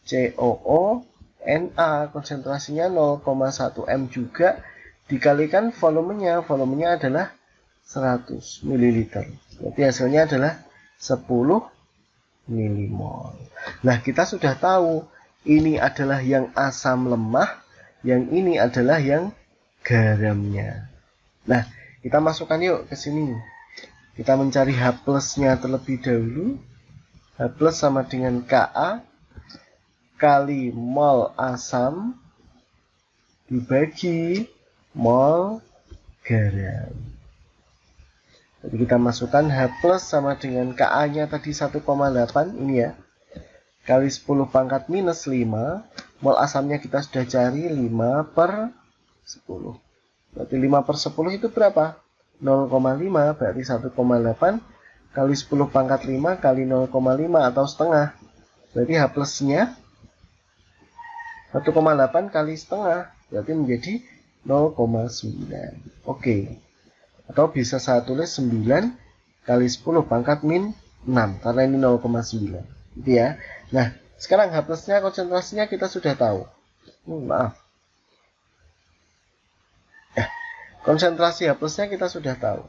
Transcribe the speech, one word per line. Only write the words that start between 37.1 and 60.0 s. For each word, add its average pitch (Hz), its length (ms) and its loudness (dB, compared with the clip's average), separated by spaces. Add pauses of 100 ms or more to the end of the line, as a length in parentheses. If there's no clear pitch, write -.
Jadi - 160 -10
kita 120 240 2
masukkan 123 480 2
H 131 320 0
plus 180 240 2
sama 139 320 -2
dengan 127 400 -4
Ka-nya 147 560 0
tadi 147 240 -6
satu 147 240 -4
koma 139 320 0
delapan 131 480 0
ini 135 240 0
ya. 82 80 -2 (960)
Kali 135 240 4
sepuluh 139 400 -2
pangkat 131 400 0
minus 170 400 -2
lima. 123 560 -2 (320)
Mol 135 160 4
asamnya 143 400 0
kita 143 240 -4
sudah 139 240 -4
cari 127 480 0
lima 123 560 0
per 208 480 0 (480)
sepuluh. - 560 -14 (560)
Berarti 131 240 -6
lima 139 240 4
per 147 160 -2
sepuluh 160 400 -4
itu 226 80 -4
berapa? 170 480 2 (440)
Nol 135 320 2
koma 131 240 2
lima, 156 400 2
berarti 127 320 -4
satu 123 240 -4
koma 123 240 2
delapan 120 480 2 (480)
kali 139 240 2
sepuluh 143 320 0
pangkat 135 400 0
lima 151 320 -2
kali 131 240 2
nol 131 240 0
koma 127 240 0
lima 156 360 2
atau 135 200 0
setengah. 151 480 0 (560)
Berarti 123 240 0
H 151 160 4
plusnya 143 640 -2 (1800)